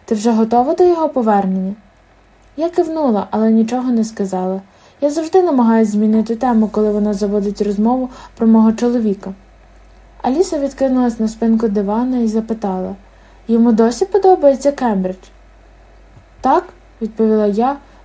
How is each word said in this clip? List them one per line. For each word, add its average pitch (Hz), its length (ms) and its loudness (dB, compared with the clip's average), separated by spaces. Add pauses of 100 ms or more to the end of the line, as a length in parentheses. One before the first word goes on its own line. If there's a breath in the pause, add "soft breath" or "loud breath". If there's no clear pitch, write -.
«Ти - 100 -4
вже 214 160 -2
готова 233 440 2
до 359 100 2
його 330 240 2
повернення?» 196 680 -2 (840)
Я 320 120 -2
кивнула, 320 640 -2
але 220 200 0
нічого 233 420 0
не 226 120 0
сказала. 190 560 -6 (400 soft breath)
Я 285 100 0
завжди 320 320 0
намагаюсь 226 460 2
змінити 220 480 0
тему, 226 360 0
коли 214 180 0
вона 208 240 -2
заводить 202 480 -2
розмову 220 460 -2 (280 loud breath)
про 233 100 0
мого 220 260 4
чоловіка. 226 600 -2 (920)
Аліса 311 360 -2
відкинулась 254 640 -2
на 220 80 0
спинку 226 400 0
дивана 214 500 -2
і 233 80 0
запитала: 214 680 -4 (540 soft breath)
«Йому 233 240 4
досі 226 320 2
подобається 339 680 2
Кембридж?» 196 520 -4 (1160)
«Так», 311 240 2 (380)
відповіла 214 440 0
я, 233 300 0 (280 soft breath)